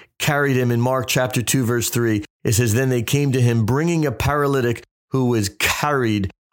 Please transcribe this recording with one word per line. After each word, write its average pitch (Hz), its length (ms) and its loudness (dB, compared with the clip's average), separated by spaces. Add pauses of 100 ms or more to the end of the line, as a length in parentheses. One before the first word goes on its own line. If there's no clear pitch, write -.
(180)
carried 143 380 0
him 123 160 2
in 117 80 0
Mark 127 260 0
chapter 127 340 0
two, 131 240 -2
verse 117 240 -2
three. 113 360 0 (180)
It 113 120 0
says, 107 200 2
"Then 131 140 2
they 123 140 0
came 143 280 0
to 131 100 0
him 117 240 2
bringing 156 400 0
a 135 80 -2
paralytic 139 720 -2 (260)
who 131 160 0
was 110 240 0 (100)
carried 113 720 0 (200)